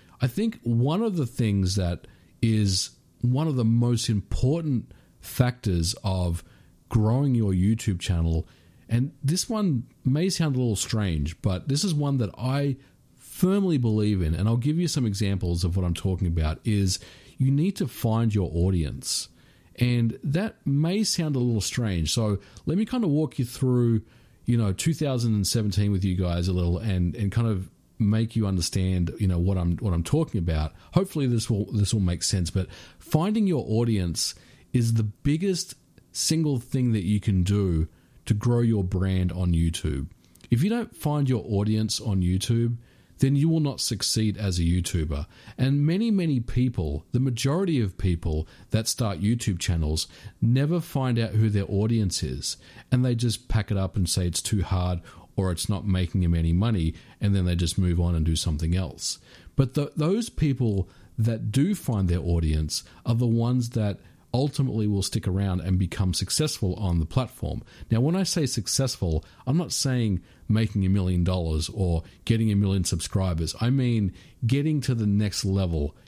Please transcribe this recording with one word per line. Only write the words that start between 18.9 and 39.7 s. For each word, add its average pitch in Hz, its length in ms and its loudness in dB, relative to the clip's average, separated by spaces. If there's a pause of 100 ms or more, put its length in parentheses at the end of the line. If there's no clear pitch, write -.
And 120 480 0
that 180 320 -2 (100)
may 160 380 0
sound 156 320 -2
a 127 40 0
little 120 220 0
strange. 92 520 -2
So 107 260 0 (260)
let 160 120 -2
me 214 80 0
kinda 240 220 -2
walk 147 320 0
you 123 60 -2
through, 120 580 0 (420)
you 120 120 2
know, 104 160 0
two 160 200 0
thousand 123 420 0
and 101 120 2
seventeen 104 440 0
with 95 120 0
you 95 120 0
guys 87 320 0
a 92 60 0
little 87 260 2
and, 90 360 0
and 101 160 -2
kind 117 160 0
of 92 220 -2 (300)
make 110 360 2
you 110 120 0
understand, 92 720 0
you 92 80 2
know, 87 100 2
what 92 200 2
I'm, 87 200 0
what 104 160 0
I'm 82 100 2
talking 151 360 -2
about. 80 340 -2 (200)
Hopefully 160 340 0
this 117 220 0
will, 107 220 -2
this 101 220 0
will 107 80 0
make 87 220 0
sense, 87 260 0
but 92 180 -2 (300)
finding 202 500 0
your 156 200 0
audience 107 680 0 (380)
is 117 220 2
the 110 80 2
biggest 160 720 -2 (360)
single 151 480 0
thing 127 340 0
that 98 120 0
you 101 140 2
can 95 240 2
do 90 440 2 (380)
to - 80 2
grow 120 280 2
your 113 220 2
brand 92 480 0
on 87 220 0
YouTube. 82 540 0 (420)